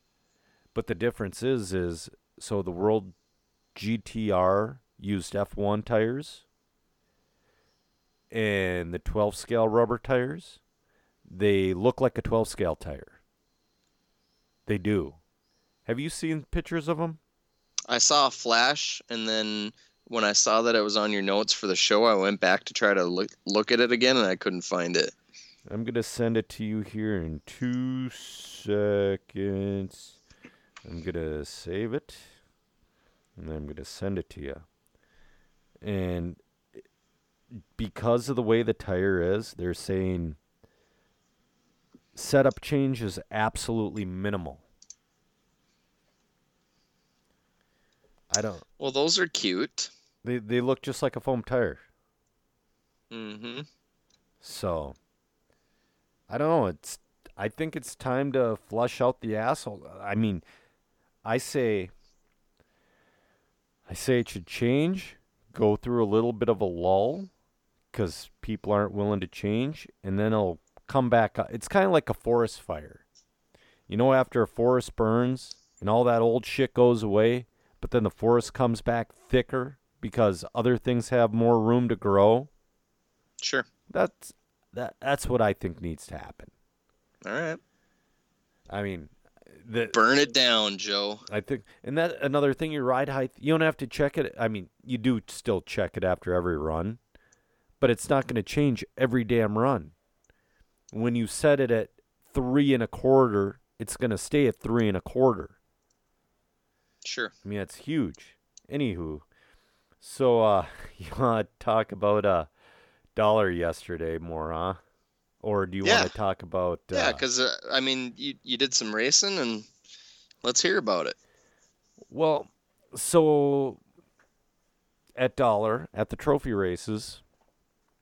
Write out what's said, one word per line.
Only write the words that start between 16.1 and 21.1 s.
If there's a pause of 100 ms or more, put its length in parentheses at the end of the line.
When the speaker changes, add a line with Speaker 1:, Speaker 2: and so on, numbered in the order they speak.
Speaker 1:
seen
pictures
of
'em? (720)
Speaker 2:
I
saw
a
flash,
and
then (320)
when
I
saw
that
it
was
on